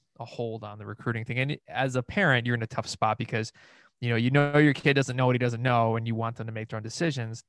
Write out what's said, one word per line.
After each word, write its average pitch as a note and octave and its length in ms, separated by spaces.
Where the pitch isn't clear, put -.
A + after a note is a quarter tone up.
a A#2 60
hold A2+ 380
on G#2 160
the G#2 60
recruiting A2+ 400
thing. A#2 140
And C#3 180
as B2+ 280
a B2+ 80
parent, C3+ 420
you're A#2+ 100
in A2+ 80
a A2 40
tough - 200
spot A2 300
because, A2+ 340
you A#2+ 80
know, A#2 60
you A#2+ 160
know C#3+ 260
your D3 160
kid C#3+ 220
doesn't B2+ 200
know B2+ 100
what B2+ 100
he A#2+ 40
doesn't A#2+ 220
know, A#2 360
and A2+ 100
you A2+ 80
want A2+ 220
them A2+ 100
to A2+ 60
make A2 160
their A2+ 80
own G#2+ 60
decisions. B2+ 640